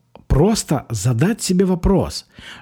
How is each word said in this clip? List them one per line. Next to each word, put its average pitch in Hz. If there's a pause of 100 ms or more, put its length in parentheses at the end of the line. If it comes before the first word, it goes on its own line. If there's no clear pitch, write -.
(280)
просто 160
задать 120
себе 185
вопрос, 180 (360)